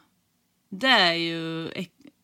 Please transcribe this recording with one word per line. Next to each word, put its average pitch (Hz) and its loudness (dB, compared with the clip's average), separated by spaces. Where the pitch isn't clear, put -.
Det 196 -4
är 196 6
ju 165 -4
ek-, - -12